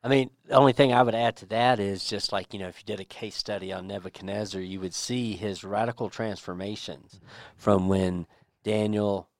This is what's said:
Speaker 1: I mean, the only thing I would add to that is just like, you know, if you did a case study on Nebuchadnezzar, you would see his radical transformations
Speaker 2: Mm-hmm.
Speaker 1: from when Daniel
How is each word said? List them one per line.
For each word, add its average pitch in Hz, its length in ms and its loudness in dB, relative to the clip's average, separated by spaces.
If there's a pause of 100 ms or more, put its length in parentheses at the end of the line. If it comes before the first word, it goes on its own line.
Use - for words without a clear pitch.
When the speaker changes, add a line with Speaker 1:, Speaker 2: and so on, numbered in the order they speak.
Speaker 1:
I 120 60 -4
mean, 131 200 4 (160)
the - 100 -4
only 131 180 10
thing 135 200 6
I 120 80 6
would 117 140 4
add 117 220 2
to - 100 -16
that 117 320 2
is 98 260 -2
just 101 260 -4
like, 95 220 -6
you 101 60 -10
know, 92 80 -8
if 87 120 -14
you - 60 -20
did 104 140 -8
a 95 60 -10
case - 300 -14
study 95 380 -6
on 92 140 -8
Nebuchadnezzar, 98 720 -8
you 95 180 -8
would 92 140 -8
see 120 420 -4
his 98 280 -8
radical 107 460 -4
transformations 98 1040 -8
Speaker 2:
Mm-hmm. - 100 -20 (320)
Speaker 1:
from 95 320 4
when 92 380 0 (360)
Daniel 107 640 0 (120)